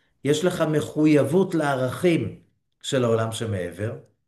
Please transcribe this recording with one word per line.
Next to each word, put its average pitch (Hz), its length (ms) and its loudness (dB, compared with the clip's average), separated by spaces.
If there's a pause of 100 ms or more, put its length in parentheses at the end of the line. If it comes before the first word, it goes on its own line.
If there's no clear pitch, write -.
(240)
יש 147 200 0
לך 175 280 0
מחויבות 151 800 2
לערכים 135 880 0 (400)
של 127 220 0
העולם 113 280 0
שמעבר, 95 640 -6 (320)